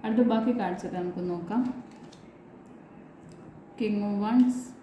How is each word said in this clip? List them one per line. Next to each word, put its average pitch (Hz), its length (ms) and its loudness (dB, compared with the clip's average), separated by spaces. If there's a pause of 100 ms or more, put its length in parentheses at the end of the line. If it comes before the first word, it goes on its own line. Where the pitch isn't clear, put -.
അടുത്ത 226 300 4
ബാക്കി 226 280 2
കാർഡ്സ് 180 260 -4
ഒക്കെ 175 120 -4
നമുക്ക് 180 240 -4 (100)
നോക്കാം. 175 300 0 (2250)
King 208 180 2 (120)
of 202 140 0
Wands 247 340 6 (260)